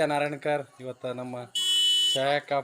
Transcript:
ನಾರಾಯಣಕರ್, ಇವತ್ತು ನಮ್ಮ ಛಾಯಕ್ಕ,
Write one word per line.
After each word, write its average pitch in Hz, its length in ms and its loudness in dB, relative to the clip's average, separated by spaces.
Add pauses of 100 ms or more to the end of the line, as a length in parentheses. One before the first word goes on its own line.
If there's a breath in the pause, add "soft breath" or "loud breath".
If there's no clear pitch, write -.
(120)
ನಾರಾಯಣಕರ್, 147 520 -2 (200)
ಇವತ್ತು 127 260 -8 (100)
ನಮ್ಮ 127 160 -10 (760)
ಛಾಯಕ್ಕ, 139 400 0 (100)